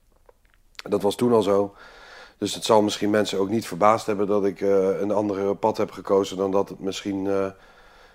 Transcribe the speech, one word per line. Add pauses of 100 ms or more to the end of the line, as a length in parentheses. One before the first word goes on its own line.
(880)
Dat
was
toen
al
zo. (640)
Dus
het
zal
misschien
mensen
ook
niet
verbaasd
hebben
dat
ik,
eh,
een
andere
pad
heb
gekozen
dan
dat
het
misschien,
eh, (680)